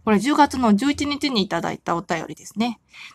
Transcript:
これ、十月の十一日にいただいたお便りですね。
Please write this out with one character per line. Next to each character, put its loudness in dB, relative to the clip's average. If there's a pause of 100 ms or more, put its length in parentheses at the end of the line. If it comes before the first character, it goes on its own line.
こ 0
れ、 6
十 0
月 4
の 4
十 2
一 -2
日 -2
に 0
い -4
た -2
だ -4
い -8
た -4
お -4
便 -6
り -14
で -20
す -14
ね。 -4 (340)